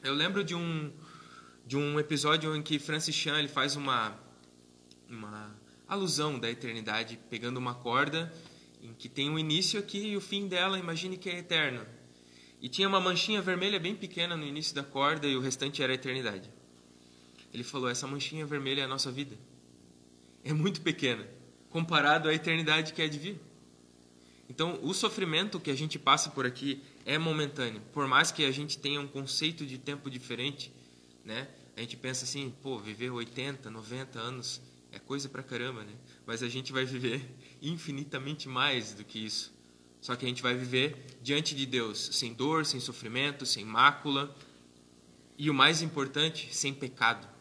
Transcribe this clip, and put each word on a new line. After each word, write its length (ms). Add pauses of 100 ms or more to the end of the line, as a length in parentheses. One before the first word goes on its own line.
Eu 140
lembro 280
de 120
um, 360 (760)
de 100
um 220
episódio 560
em 80
que 160
Francis 340
Chan, 240
ele 100
faz 280
uma, 420 (880)
uma 480 (320)
alusão 520
da 100
eternidade, 720 (100)
pegando 280
uma 180
corda 580 (480)
em 140
que 120
tem 220
um 80
início 420
aqui 340
e 40
o 40
fim 260
dela, 320
imagine 360
que 140
é 80
eterno. 480 (760)
E 80
tinha 200
uma 120
manchinha 400
vermelha 400
bem 160
pequena 400
no 100
início 280
da 100
corda 440
e 80
o 60
restante 420
era 80
a 40
eternidade. 560 (1000)
Ele 100
falou, 240
"Essa 200
manchinha 400
vermelha 340
é 40
a 20
nossa 240
vida. 260 (1080)
É 100
muito 280
pequena." 560 (420)
Comparado 500
à 60
eternidade 580
que 120
há 40
de 120
vir. 200 (1120)
Então, 320
o 140
sofrimento 640
que 100
a 60
gente 240
passa 320
por 120
aqui 380 (240)
é 140
momentâneo. 640 (100)
Por 140
mais 240
que 140
a 60
gente 280
tenha 200
um 80
conceito 560
de 140
tempo 320
diferente, 640 (500)
né? 240 (280)
A 60
gente 140
pensa 300
assim, 260 (120)
"Pô, 160
viver 320
oitenta, 580
noventa 480
anos 420 (320)
é 60
coisa 320
pra 140
caramba, 400
né?" 100 (320)
Mas 160
a 80
gente 240
vai 100
viver 380 (200)
<laughs> 200
infinitamente 880
mais 440
do 100
que 200
isso. 300 (480)
Só 140
que 100
a 20
gente 140
vai 140
viver 500 (160)
diante 320
de 140
Deus, 440
sem 220
dor, 320
sem 140
sofrimento, 680
sem 180
mácula. 720 (1040)
E 100
o 60
mais 300
importante, 720
sem 180
pecado. 540 (140)